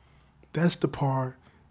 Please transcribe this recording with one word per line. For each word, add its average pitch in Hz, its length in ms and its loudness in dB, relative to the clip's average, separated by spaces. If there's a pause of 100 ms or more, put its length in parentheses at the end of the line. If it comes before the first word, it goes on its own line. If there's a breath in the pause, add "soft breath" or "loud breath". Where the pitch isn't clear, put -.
(540 soft breath)
That's 170 220 2
the - 120 -2
part 131 480 -2 (360 soft breath)